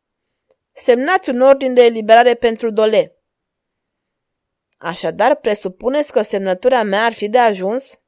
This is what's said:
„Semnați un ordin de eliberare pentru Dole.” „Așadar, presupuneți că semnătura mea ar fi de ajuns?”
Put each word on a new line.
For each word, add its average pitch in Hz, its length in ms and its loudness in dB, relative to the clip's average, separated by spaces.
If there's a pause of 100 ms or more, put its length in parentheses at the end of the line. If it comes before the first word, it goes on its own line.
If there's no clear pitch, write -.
(720)
„Semnați 294 560 0
un 247 120 -4
ordin 269 320 2
de 247 100 6
eliberare 233 500 4
pentru 233 360 -4
Dole.” 214 460 0 (1600)
„Așadar, 175 580 -2
presupuneți 240 760 -4
că 226 100 0
semnătura 196 600 -2
mea 208 200 -2
ar 226 100 -2
fi 208 160 -8
de 226 80 0
ajuns?” 214 720 -2